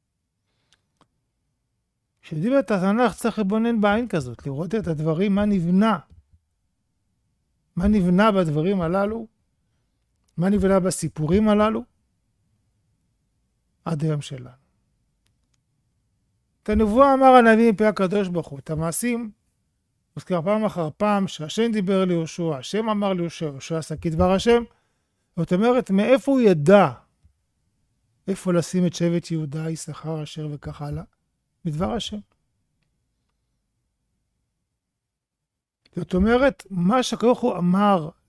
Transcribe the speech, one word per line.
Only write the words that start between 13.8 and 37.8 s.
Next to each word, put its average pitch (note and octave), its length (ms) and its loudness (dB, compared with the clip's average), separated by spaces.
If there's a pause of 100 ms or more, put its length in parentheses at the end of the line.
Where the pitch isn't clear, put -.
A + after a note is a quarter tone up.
עד D#3+ 180 -4
היום D3+ 180 -2
שלנו. B2+ 420 -16 (2000)
את - 60 -8
הנבואה A3 440 4
אמר C4 220 8
הנביא A3+ 360 6
מפי G#3+ 140 0
הקדוש G3 420 0
ברוך F3 200 -6
הוא, C#3 120 -16
את C3 100 -14
המעשים, G#3 640 -4 (840)
מוזכר E3+ 260 -4
פעם G#3+ 240 0
אחר F3 320 -4
פעם, G3+ 300 0
שהשם G#3+ 440 -4
דיבר G3 340 0
ליהושע, E3 520 -2
השם G#3+ 320 -6
אמר G3+ 240 -2
ליהושע, E3+ 320 -6
יהושע D3 320 -8
עשה D#3 200 -8
כדבר E3+ 340 0
השם. A#3 320 2 (760)
זאת E3+ 160 -2
אומרת, A#3 380 2
מאיפה A3+ 400 2
הוא C4 100 2
ידע F3+ 500 6 (1400)
איפה F#3 260 -4
לשים F3+ 320 0
את E3+ 80 -2
שבט E3+ 380 -2
יהודה, D#3 380 -6
יששכר, D#3 540 -10
אשר D3+ 280 -12
וכך D3 300 -12
הלאה? D3+ 220 -10 (640)
מדבר E3+ 260 -4
השם. G#3 280 -8 (3750)
זאת F3 180 -8
אומרת, A#3+ 560 0
מה G3 340 0
שהקדוש - 240 -2
ברוך B3 120 2
הוא A3 180 -2
אמר F3+ 520 2 (200)